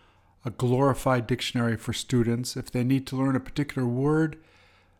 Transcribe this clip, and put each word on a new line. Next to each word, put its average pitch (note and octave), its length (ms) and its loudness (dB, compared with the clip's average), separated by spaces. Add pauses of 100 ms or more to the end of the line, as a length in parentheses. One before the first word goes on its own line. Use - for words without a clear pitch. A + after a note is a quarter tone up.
(440)
a A#2+ 80 -6
glorified B2+ 760 2
dictionary A#2 500 0
for - 160 -6
students. A#2+ 640 0
If A#2+ 120 -10
they B2 140 0
need C3+ 240 2
to - 80 -6
learn C3+ 220 2
a - 20 -4
particular C3+ 480 -4
word, D3 500 2 (640)